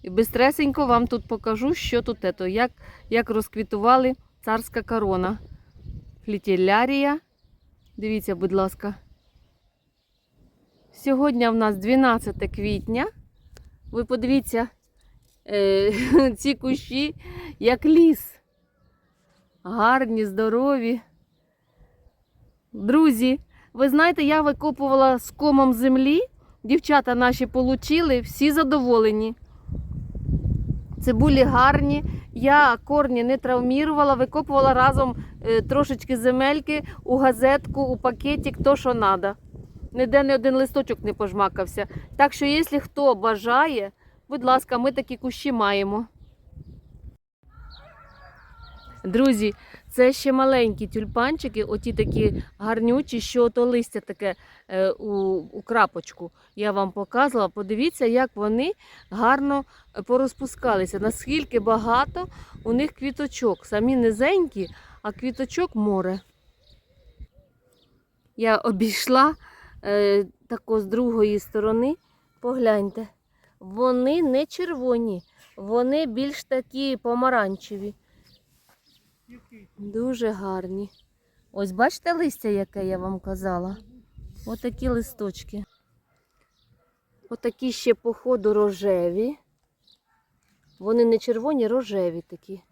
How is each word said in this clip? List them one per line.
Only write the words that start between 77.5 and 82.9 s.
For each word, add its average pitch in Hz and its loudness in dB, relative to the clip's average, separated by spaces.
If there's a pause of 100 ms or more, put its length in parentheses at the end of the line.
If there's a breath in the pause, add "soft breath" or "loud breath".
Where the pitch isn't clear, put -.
Дуже 226 -4
гарні. 190 -8 (640)
Ось 196 -6
бачите 277 -2
листя, 320 -4
яке 196 -4
я 190 -4